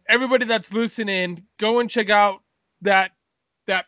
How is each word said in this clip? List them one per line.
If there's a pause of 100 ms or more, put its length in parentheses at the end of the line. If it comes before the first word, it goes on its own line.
everybody
that's
listening, (140)
go
and
check
out (400)
that, (540)
that